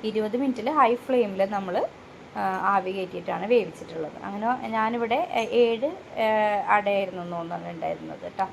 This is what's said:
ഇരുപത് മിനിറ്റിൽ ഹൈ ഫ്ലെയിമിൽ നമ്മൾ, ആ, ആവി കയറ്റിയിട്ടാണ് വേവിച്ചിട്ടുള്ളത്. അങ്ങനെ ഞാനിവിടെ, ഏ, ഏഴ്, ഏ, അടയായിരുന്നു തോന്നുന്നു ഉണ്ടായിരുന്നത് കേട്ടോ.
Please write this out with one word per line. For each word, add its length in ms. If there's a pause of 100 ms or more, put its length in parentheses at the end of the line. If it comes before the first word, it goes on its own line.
ഇരുപത് 320
മിനിറ്റിൽ 340
ഹൈ 240
ഫ്ലെയിമിൽ 560
നമ്മൾ, 360 (500)
ആ, 40 (340)
ആവി 160
കയറ്റിയിട്ടാണ് 560
വേവിച്ചിട്ടുള്ളത്. 760
അങ്ങനെ 460
ഞാനിവിടെ, 640
ഏ, 120
ഏഴ്, 520 (200)
ഏ, 100 (420)
അടയായിരുന്നു 680
തോന്നുന്നു 340
ഉണ്ടായിരുന്നത് 500
കേട്ടോ. 320